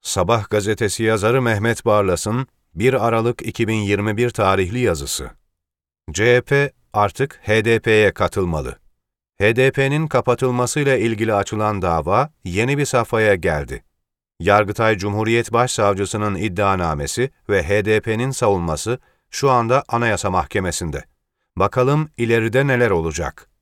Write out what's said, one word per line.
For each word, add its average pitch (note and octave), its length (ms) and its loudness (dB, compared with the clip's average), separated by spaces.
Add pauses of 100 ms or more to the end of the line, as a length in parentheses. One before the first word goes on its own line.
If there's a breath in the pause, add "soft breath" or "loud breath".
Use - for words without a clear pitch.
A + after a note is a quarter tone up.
Sabah G2+ 480 -2
gazetesi G#2+ 540 -2
yazarı A2 380 2
Mehmet A2+ 440 0
Barlas'ın G#2 600 0 (280)
bir A#2 320 0
Aralık A#2 340 0
iki - 260 -4
bin A2 100 -2
yirmi G2+ 400 0
bir A#2+ 120 0
tarihli F#2+ 500 0
yazısı. D2+ 520 -4 (800)
C A2+ 240 4
H B2 60 4
P C#3+ 300 0 (220)
artık G#2 500 0
H A2 220 0
D A2+ 140 2
P'ye G#2+ 340 4
katılmalı. E2 680 -4 (580)
H G#2+ 180 2
D C3 160 4
P'nin C#3 360 -2
kapatılmasıyla B2+ 920 0
ilgili A2 360 0
açılan G#2 480 -2
dava F2+ 480 0 (140)
yeni A2 340 -2
bir D3 80 0
safhaya A2 500 2
geldi. D2 480 -4 (560)
Yargıtay G#2 580 2
Cumhuriyet A2 560 -2
Başsavcısının G#2 800 0
iddianamesi F2+ 960 -2 (180)
ve F#2+ 140 2
H G2 220 0
D G#2+ 160 2
P'nin A2+ 300 -4
savunması G2+ 680 -2 (300)
şu - 200 0
anda B2 380 2
Anayasa A2+ 420 -2
Mahkemesi'nde. F2 720 -4 (520)
Bakalım C3 640 0
ileride A#2 500 0
neler A#2+ 220 2
olacak? D#2+ 600 -4 (120)